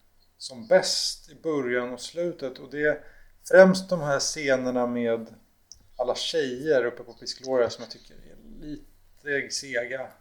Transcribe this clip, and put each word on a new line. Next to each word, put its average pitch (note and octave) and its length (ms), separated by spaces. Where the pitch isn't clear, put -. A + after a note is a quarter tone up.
som A#2+ 280
bäst - 680
i - 100
början B2 500
och A#2+ 80
slutet. E3 580
Och C#3 120
det D3 140
är D3+ 140
främst F#3 400
de F3 100
här D3 180
scenerna B2+ 680
med A#2 400
alla B2 180
tjejer C#3 680
uppe B2 180
på A#2 100
Piscloria B2 580
som B2 120
jag A2+ 80
tycker - 240
är A2 520
lite C#3+ 880
sega. C3 460